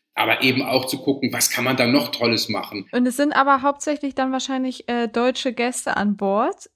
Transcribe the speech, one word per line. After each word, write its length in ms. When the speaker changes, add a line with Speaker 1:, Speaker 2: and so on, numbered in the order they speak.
Speaker 1:
Aber 260
eben 200
auch 240
zu 140
gucken, 340
was 160
kann 160
man 100
da 100
noch 260
Tolles 380
machen. 420
Speaker 2:
Und 140
es 120
sind 160
aber 280
hauptsächlich 540
dann 160
wahrscheinlich, 560
äh, 220
deutsche 440
Gäste 440
an 180
Bord. 600